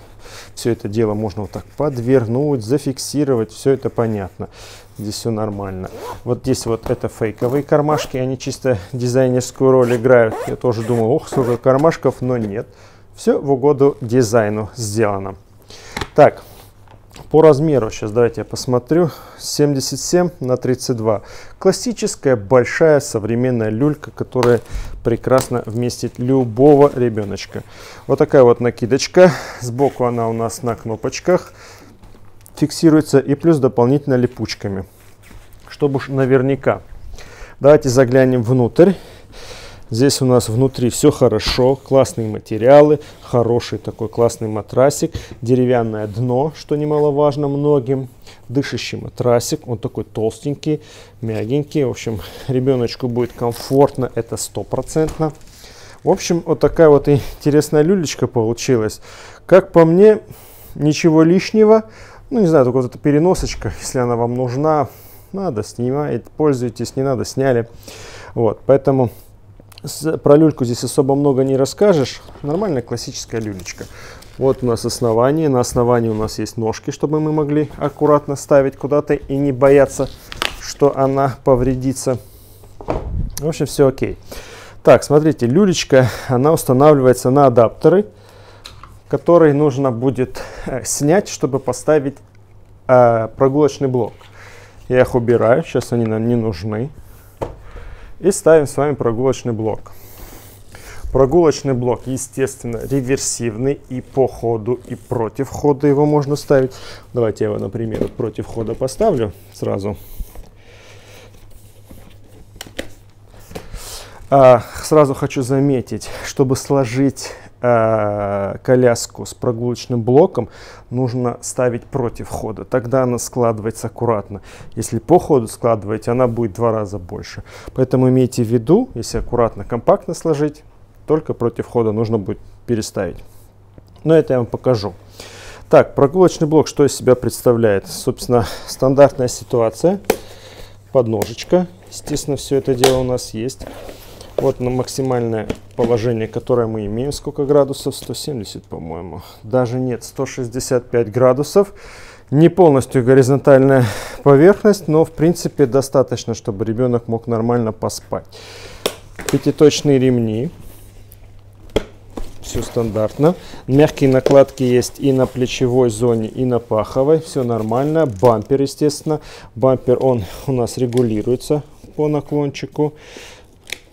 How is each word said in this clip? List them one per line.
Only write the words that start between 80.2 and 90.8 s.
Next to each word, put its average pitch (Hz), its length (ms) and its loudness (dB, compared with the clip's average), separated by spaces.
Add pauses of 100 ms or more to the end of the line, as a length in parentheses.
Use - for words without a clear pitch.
что - 360 0
она 135 480 0
повредится. 127 760 0 (1200)
В 143 80 -4
общем, 156 200 -2
всё 143 200 2
окей. 113 300 -4 (680)
Так, 131 200 8
смотрите, 147 420 2
люлечка, 135 640 4 (180)
она 131 240 2
устанавливается 131 800 4
на 139 160 6
адаптеры, 135 600 4 (1000)
которые 160 460 4
нужно 139 380 0
будет, 123 500 -4 (240)
э, 127 180 -8